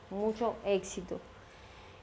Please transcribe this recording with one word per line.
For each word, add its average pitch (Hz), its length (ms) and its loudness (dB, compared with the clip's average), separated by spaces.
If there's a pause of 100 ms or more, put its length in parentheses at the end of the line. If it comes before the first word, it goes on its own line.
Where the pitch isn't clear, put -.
(100)
mucho 214 440 4 (100)
éxito? 190 560 2 (840)